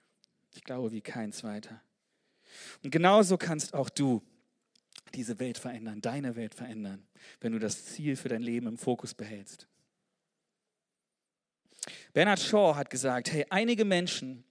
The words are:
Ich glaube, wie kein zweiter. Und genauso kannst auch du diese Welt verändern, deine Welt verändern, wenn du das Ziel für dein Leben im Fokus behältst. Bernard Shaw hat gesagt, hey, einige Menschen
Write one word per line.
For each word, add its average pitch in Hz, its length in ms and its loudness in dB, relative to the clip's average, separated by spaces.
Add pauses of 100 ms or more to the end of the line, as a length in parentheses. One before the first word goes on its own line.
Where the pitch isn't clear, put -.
(560)
Ich - 80 -20
glaube, 123 280 -6
wie 110 100 -8
kein 110 300 -8
zweiter. 107 480 -10 (1040)
Und 139 80 -6
genauso 185 460 8
kannst 156 360 -4
auch 135 160 -2
du 127 320 2 (920)
diese 117 260 -8
Welt 127 180 -6
verändern, 110 440 -10
deine 135 340 -4
Welt 113 180 -8
verändern, 107 540 -10 (320)
wenn 113 140 -2
du 113 60 0
das 107 260 -4
Ziel 147 320 -4
für - 100 -6
dein 113 140 -2
Leben 120 260 -2
im 113 100 -6
Fokus 117 360 -2
behältst. 107 540 -14 (2500)
Bernard 185 280 6
Shaw 196 360 6
hat 143 140 -4
gesagt, 123 420 0
hey, 151 180 0
einige 220 360 2
Menschen 175 640 -2